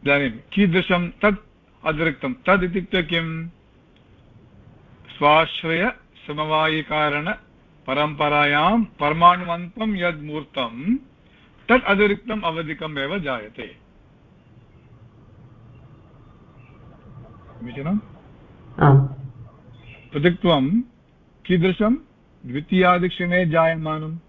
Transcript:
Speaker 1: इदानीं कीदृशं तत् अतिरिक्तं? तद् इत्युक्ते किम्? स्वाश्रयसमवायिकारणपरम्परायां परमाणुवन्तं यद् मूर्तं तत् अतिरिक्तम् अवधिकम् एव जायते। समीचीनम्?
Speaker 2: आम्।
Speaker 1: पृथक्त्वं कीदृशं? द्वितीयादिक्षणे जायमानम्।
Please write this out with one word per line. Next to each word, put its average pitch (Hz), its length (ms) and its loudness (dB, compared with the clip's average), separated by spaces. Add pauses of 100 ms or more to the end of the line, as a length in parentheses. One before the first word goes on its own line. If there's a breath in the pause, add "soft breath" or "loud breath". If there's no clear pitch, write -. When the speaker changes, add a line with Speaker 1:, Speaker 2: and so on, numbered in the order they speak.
Speaker 1:
इदानीं 143 260 0
कीदृशं 175 760 0
तत् - 380 0 (400)
अतिरिक्तं? 151 460 -2
तद् 185 320 0
इत्युक्ते 180 380 -4
किम्? 165 460 -6 (1700)
स्वाश्रयसमवायिकारणपरम्परायां 151 3750 0
परमाणुवन्तं 175 1120 0
यद् 175 260 -4
मूर्तं 147 760 -4 (720 soft breath)
तत् 247 160 4
अतिरिक्तम् 208 580 0
अवधिकम् 160 560 -6
एव 139 200 -4
जायते। 117 580 -8 (3750)
समीचीनम्? 139 380 -4 (840)
Speaker 2:
आम्। 139 280 6 (1040)
Speaker 1:
पृथक्त्वं 165 680 2 (640)
कीदृशं? 185 480 2 (520)
द्वितीयादिक्षणे 180 1000 2
जायमानम्। 160 720 0 (100)